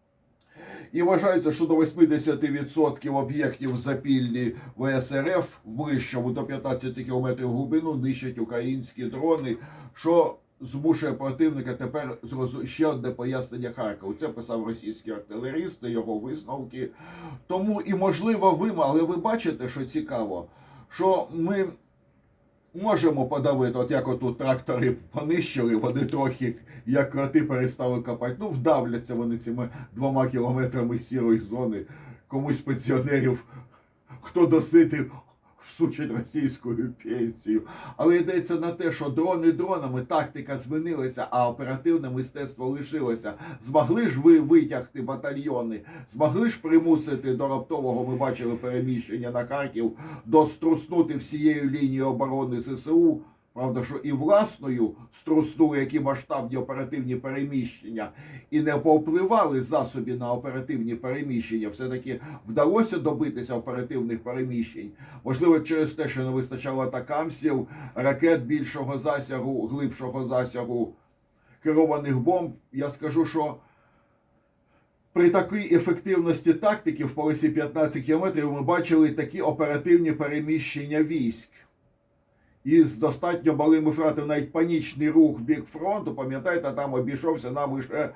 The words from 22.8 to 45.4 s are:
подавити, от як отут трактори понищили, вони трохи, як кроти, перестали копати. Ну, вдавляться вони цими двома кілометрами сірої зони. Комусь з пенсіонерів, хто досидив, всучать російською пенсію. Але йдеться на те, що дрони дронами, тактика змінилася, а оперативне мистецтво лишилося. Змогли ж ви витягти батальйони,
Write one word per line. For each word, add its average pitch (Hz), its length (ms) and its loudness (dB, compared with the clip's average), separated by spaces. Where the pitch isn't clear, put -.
подавити, 131 520 0
от 123 140 0
як 131 160 0
отут 123 300 -2
трактори 127 580 0
понищили, 151 640 0
вони 123 300 0
трохи, 127 500 -2
як 139 260 2
кроти, 139 320 2
перестали 127 580 -2
копати. 123 380 -4
Ну, 214 100 -6
вдавляться 127 680 0
вони 117 220 -2
цими 120 320 -6
двома 131 320 2
кілометрами 123 720 0
сірої 117 400 2
зони. 110 460 -4
Комусь 139 300 -2
з - 40 -10
пенсіонерів, 127 840 0
хто - 240 2
досидив, 156 640 6
всучать 151 420 -2
російською 120 840 -4
пенсію. 113 580 -2
Але 170 200 6
йдеться 170 380 0
на 165 160 -2
те, 170 200 -2
що 143 180 -6
дрони 165 420 2
дронами, 156 500 -2
тактика 139 560 -4
змінилася, 135 720 -4
а 120 200 2
оперативне 135 600 -2
мистецтво 127 600 -6
лишилося. 127 640 -4
Змогли 156 480 2
ж 135 120 -2
ви 165 180 10
витягти 139 640 2
батальйони, 131 800 -4